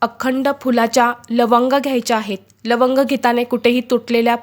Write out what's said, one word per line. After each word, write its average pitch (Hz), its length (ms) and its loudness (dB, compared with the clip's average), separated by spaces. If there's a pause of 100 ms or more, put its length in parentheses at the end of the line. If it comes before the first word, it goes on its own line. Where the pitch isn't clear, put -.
अखंड 254 480 -2 (120)
फुलाच्या 240 520 2 (180)
लवंग 240 480 2
घ्यायच्या 254 380 -2
आहेत. 202 220 -6 (260)
लवंग 247 340 2
घेताना 240 440 0
कुठेही 247 380 0 (100)
तुटलेल्या, 233 520 0